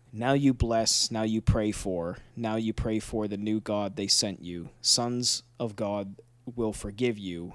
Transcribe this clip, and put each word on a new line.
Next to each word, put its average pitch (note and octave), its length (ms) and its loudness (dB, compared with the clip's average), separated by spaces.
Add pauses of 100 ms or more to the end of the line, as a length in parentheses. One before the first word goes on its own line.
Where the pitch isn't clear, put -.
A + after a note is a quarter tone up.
(120)
now A#2+ 220 2
you C#3 200 6
bless, A2+ 560 2
now A2 120 0
you A2 180 2
pray G#2+ 320 2
for, F2 460 -4 (180)
now A2+ 200 -2
you A2+ 160 0
pray A2 280 0
for G#2+ 260 -2
the G2+ 100 -4
new G#2+ 240 0
God G#2 360 -2
they G2+ 100 -2
sent G2 360 0
you. F2 260 -10 (120)
Sons B2 600 2 (160)
of A2 180 -4
God G2+ 400 -4 (400)
will A2 160 0
forgive G#2+ 460 -2
you, F2+ 360 -8